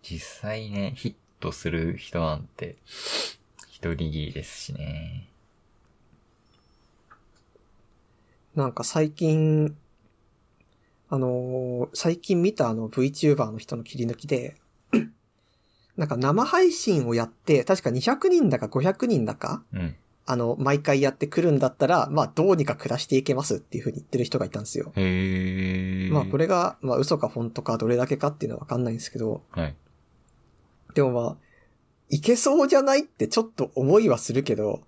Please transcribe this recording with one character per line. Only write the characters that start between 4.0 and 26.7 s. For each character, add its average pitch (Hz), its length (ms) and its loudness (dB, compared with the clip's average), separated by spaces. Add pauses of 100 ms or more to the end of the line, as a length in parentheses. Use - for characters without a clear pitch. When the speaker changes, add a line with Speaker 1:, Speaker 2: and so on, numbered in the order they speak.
Speaker 1:
で 76 120 -10
す - 220 -12
し - 60 -10
ね。 - 540 -10 (3250)
Speaker 2:
な 143 120 0
ん 123 60 -4
か - 120 -6
最 156 260 0
近、 156 680 2 (1300)
あ 143 80 -2
の 127 100 0
ー、 127 640 -2
最 170 260 0
近 175 220 2
見 196 140 2
た 123 140 2
あ 113 60 0
の、 110 140 -4
VTuber 139 600 2
の 110 80 -10
人 - 180 -10
の 117 60 -8
切 - 160 -14
り 120 80 -2
抜 120 80 -4
き - 140 -16
で、 131 260 -4 (720)
<clears throat> - 680 -20
な 165 100 0
ん - 20 -4
か 123 80 -2
生 143 300 2
配 359 240 6
信 165 380 0
を 117 80 2
や 117 80 2
っ 117 40 -10
て、 139 360 2
確 190 180 2
か - 80 0
二 123 100 0
百 277 280 0
人 339 200 6
だ 127 120 2
か 110 80 -4
五 131 120 -2
百 190 280 0
人 151 160 2
だ 107 100 -4
か、 - 380 -8
Speaker 1:
う 98 60 -8
ん。 85 180 -4 (280)
Speaker 2:
あ 127 120 -2
の、 120 220 0
毎 143 240 2
回 139 180 4
や 139 100 4
っ 135 60 -12
て 147 100 -2
く 165 160 0
る 170 80 4
ん 143 80 4
だ 131 100 2
っ - 80 -6
た - 120 2
ら、 156 220 4
ま 147 140 2
あ、 - 80 -8
ど 175 180 2
う 185 60 6
に 147 80 0
か - 120 -4
暮 - 140 -6
ら 120 80 -2
し - 80 -6
て 135 100 2
い 131 80 2
け 139 100 0
ま 135 100 -2
す 110 120 -2
っ - 20 -4
て - 180 -12
い 120 40 -4
う - 40 -12
風 127 80 -2
に - 60 -8
言 - 60 -14
っ - 40 -20
て 127 100 -2
る 123 60 2
人 - 140 -4
が 95 80 -2
い - 40 -10
た 104 100 -6
ん - 20 -10
で 110 40 -8
す - 120 -6
よ。 - 180 -8
Speaker 1:
へ 92 1120 -2
ー。 - 20 2
Speaker 2:
ま 151 80 4
あ、 113 40 0
こ 98 120 -4
れ 160 100 2
が、 185 340 0